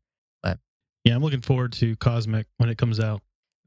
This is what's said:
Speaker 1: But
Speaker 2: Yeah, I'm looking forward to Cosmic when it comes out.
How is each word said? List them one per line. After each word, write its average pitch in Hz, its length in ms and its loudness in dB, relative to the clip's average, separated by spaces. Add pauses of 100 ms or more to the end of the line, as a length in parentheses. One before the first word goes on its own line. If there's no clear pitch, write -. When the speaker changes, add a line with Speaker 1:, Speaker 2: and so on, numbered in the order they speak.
(420)
Speaker 1:
But - 180 -4 (440)
Speaker 2:
Yeah, 117 120 6
I'm 131 80 0
looking 139 180 -2
forward 127 320 0
to 113 220 0
Cosmic 110 520 -2 (100)
when 117 120 2
it 113 80 -4
comes 113 220 0
out. 107 220 -2 (460)